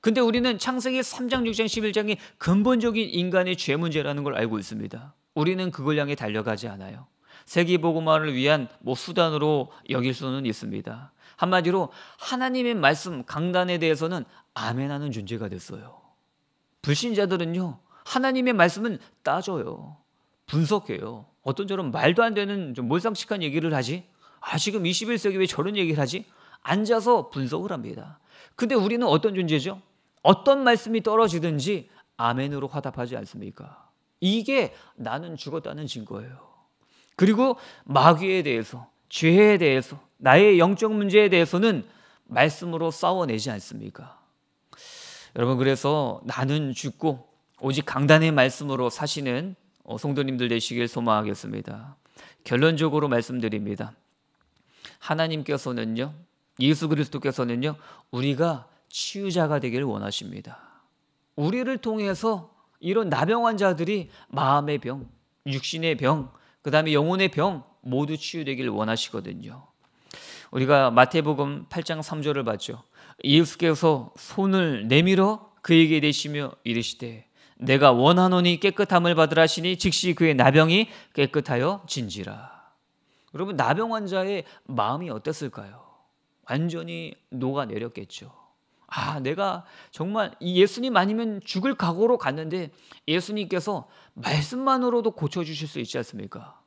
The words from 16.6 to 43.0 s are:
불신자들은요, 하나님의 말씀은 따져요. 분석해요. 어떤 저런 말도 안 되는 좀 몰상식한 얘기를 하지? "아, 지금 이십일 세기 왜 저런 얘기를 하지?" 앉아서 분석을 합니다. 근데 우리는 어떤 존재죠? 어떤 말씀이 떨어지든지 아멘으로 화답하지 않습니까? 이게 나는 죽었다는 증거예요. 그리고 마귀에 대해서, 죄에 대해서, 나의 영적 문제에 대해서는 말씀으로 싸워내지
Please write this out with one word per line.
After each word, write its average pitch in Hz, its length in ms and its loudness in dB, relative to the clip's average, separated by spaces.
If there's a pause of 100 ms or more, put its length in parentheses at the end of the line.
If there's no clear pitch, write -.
불신자들은요, 180 960 -2 (260)
하나님의 254 480 0
말씀은 196 460 2 (240)
따져요. 151 720 -6 (480)
분석해요. 120 800 -2 (160)
어떤 190 260 -4
저런 190 220 -4
말도 160 320 4
안 226 140 2
되는 196 400 -4
좀 123 120 -6
몰상식한 185 540 -2
얘기를 156 320 -2
하지? 139 320 -4 (400)
"아, - 120 -4
지금 202 280 -2
이십일 214 320 -2
세기 190 200 -2
왜 190 80 2
저런 190 320 -4
얘기를 160 220 0
하지?" 147 260 -4 (360)
앉아서 214 680 2
분석을 151 420 -6
합니다. 120 480 -12 (360)
근데 240 200 0
우리는 233 320 2
어떤 170 280 2
존재죠? 170 460 -2 (400)
어떤 269 420 6
말씀이 226 380 2
떨어지든지 170 880 0 (280)
아멘으로 135 500 -2
화답하지 127 500 -6
않습니까? - 720 -16 (300)
이게 220 540 0 (220)
나는 139 420 -8
죽었다는 147 500 -10
증거예요. 117 500 -12 (800)
그리고 220 420 4 (280)
마귀에 165 580 6
대해서, 120 460 -4 (200)
죄에 196 480 6
대해서, 147 420 2 (180)
나의 175 420 8
영적 196 340 4
문제에 208 360 4
대해서는 175 560 4 (400)
말씀으로 160 680 0
싸워내지 156 600 -2